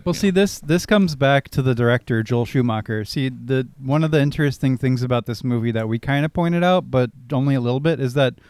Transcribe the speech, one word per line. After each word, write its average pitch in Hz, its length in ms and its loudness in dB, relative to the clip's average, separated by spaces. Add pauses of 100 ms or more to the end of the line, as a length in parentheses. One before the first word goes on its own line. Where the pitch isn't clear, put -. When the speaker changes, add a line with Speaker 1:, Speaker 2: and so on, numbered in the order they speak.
Speaker 1:
Well, 175 100 -2
Speaker 2:
you - 60 -6
Speaker 1:
see, 202 80 2
Speaker 2:
know. 185 40 4
Speaker 1:
this, 196 280 2
this 160 240 0
comes 196 320 2
back 139 340 2
to 139 120 0
the 127 120 2
director, 117 480 0
Joel 120 220 0
Schumacher. 110 600 -2
See, 131 240 -4
the, 123 380 -4 (140)
one 143 220 0
of 156 60 -2
the 156 100 4
interesting 139 560 0
things 127 260 0
about 123 220 0
this 117 180 -8
movie 117 280 0
that 110 180 -2
we 113 100 -2
kinda 143 300 -2
pointed 170 340 0
out, 175 280 2
but 123 200 0 (220)
only 139 220 2
a 131 60 0
little 120 200 -2
bit, 156 200 0
is 127 140 -2
that 135 200 2 (160)